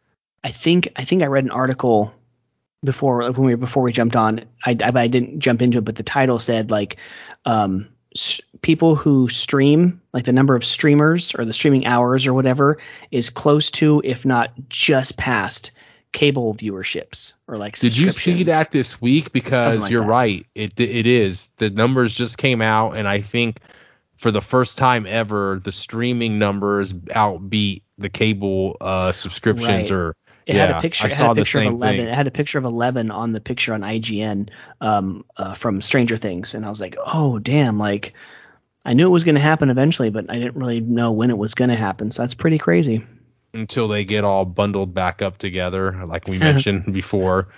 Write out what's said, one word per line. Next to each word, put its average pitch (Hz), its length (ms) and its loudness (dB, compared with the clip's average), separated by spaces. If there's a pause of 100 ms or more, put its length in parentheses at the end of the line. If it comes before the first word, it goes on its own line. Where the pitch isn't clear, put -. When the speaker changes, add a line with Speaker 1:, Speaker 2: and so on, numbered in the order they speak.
(440)
Speaker 1:
I 131 60 -6
think, 170 480 0
I 135 80 -8
think 180 180 2
I - 40 2
read 135 180 2
an 123 60 -4
article 123 640 0 (720)
before, 131 400 0
like, 120 140 -2
when 131 100 4
we, 120 80 4
before 123 260 -2
we 123 120 0
jumped 120 220 0
on. 110 260 2 (240)
I, 120 180 0
I, 117 100 2
I 123 140 2
didn't 127 320 0
jump 120 220 2
into 123 180 2
it, 107 60 -2
but 110 100 -6
the 110 80 -10
title 131 340 2
said, 113 320 -2
like, 104 280 -2 (480)
um, 104 420 0 (260)
s-, - 280 -6 (200)
people 160 340 4
who 135 340 4
stream, 151 720 2 (100)
like, 123 140 -4
the 127 80 2
number 135 200 6
of 120 120 2
streamers 156 720 2
or 120 100 -4
the 110 80 -6
streaming 135 320 2
hours 123 420 2
or 127 60 0
whatever 131 440 2 (340)
is 120 180 -2
close 151 420 2
to, 151 320 4
if 123 220 -6
not 123 260 0 (160)
just - 480 0
past, 104 560 -4 (400)
cable 131 440 0
viewerships - 760 -8 (160)
or, 113 100 -10
like, 104 220 -8
Speaker 2:
Did 117 180 2
you 170 140 4
see 175 220 0
Speaker 1:
subscriptions. 175 140 0
Speaker 2:
that 160 260 2
this - 260 -2
week? 135 320 2
Because 123 320 0
Speaker 1:
Something 113 200 2
like 98 80 -4
Speaker 2:
you're 117 100 2
Speaker 1:
that. 101 60 0
Speaker 2:
right. 110 460 2
It, 107 240 -8
it 117 300 0
is. 107 520 2
The 107 100 0
numbers 117 440 2
just 117 240 -6
came 127 240 0
out, 110 360 2
and 107 100 -4
I 104 140 0
think 117 400 -4 (560)
for 117 120 -2
the 104 120 0
first - 360 0
time 123 300 2
ever, 101 560 -2
the 98 80 -6
streaming 117 640 -4
numbers 101 540 0
outbeat 98 920 -2 (160)
the 98 120 -8
cable, 98 720 -2
uh, 92 320 -2
subscriptions 104 760 -2
Speaker 1:
Right. - 20 -2
Speaker 2:
or 87 240 -2 (300)
Speaker 1:
It - 100 -2
had 92 160 4
a - 20 0
Speaker 2:
yeah, 82 80 0
Speaker 1:
picture, 170 240 -2
Speaker 2:
I - 20 0
Speaker 1:
it - 60 -2
had 143 40 -2
Speaker 2:
saw 123 140 4
Speaker 1:
a 117 40 2
Speaker 2:
the 110 60 2
Speaker 1:
picture - 180 0
of 107 60 2
Speaker 2:
same 117 80 0
Speaker 1:
Eleven. 117 260 0
Speaker 2:
thing. 120 100 -4
Speaker 1:
It 117 60 -4
had 139 120 0
a 127 40 -2
picture 147 260 -4
of 131 80 -2
Eleven 117 460 -2
on 113 200 -6
the 110 80 -4
picture 120 340 -6
on 107 100 -4
I 110 160 -4
G 110 220 -4
N, 101 280 -4 (320)
um, 98 420 -2 (140)
uh, 95 160 -8
from 101 280 -4
Stranger 117 360 2
Things, 95 360 -6
and 107 120 -8
I 104 40 -8
was 107 120 -10
like, 92 160 -10 (160)
"Oh, 139 260 0
damn!" 123 380 0
Like, 104 360 -2 (720)
I 123 80 -4
knew 147 140 6
it 185 40 4
was 175 120 4
gonna 156 160 4
happen 151 300 4
eventually, 131 400 2
but 104 200 -6
I 95 100 -8
didn't 120 160 -6
really 120 260 -4
know 117 320 0
when 113 160 2
it 117 80 0
was 107 160 -2
gonna 123 240 2
happen. 107 340 -4
So 120 120 -4
that's 123 100 -6
pretty 160 240 0
crazy. 151 440 2 (520)
Speaker 2:
Until 113 340 -4
they 104 160 -2
get 104 220 -2
all 98 180 2
bundled 98 500 -2
back 90 280 -4
up 95 160 -4
together, 92 680 -4
like 82 200 -8
we 95 100 -4
Speaker 1:
<laughs> - 20 -4
Speaker 2:
mentioned 117 520 2
before, 95 560 0 (100)